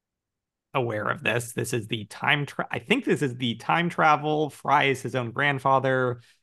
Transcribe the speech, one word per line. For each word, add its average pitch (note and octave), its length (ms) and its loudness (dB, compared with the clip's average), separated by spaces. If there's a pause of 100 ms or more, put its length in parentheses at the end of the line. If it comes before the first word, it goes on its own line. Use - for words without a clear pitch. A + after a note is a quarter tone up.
(760)
aware A#2 340 -2
of B2 140 -2
this. A#2+ 300 -2
This A#2+ 200 -4
is A2+ 160 -4
the A2 180 -6
time C#3+ 400 0
tra-, - 240 -8
I - 80 -4
think - 260 0
this F3+ 180 0
is B2 140 -2
the A#2+ 200 -2
time E3 320 0
travel. D3+ 640 2
Fry C#3 340 2
is C3+ 180 2
his A#2+ 120 -6
own B2 180 -2
grandfather. C3 880 2 (220)